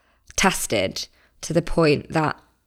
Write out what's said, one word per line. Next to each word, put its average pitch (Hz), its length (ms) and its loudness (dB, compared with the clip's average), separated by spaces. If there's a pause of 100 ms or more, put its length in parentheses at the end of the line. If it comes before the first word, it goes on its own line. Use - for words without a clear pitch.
(360)
tested - 720 -2 (340)
to - 120 -8
the 165 80 2
point 147 520 2
that 156 260 -2 (260)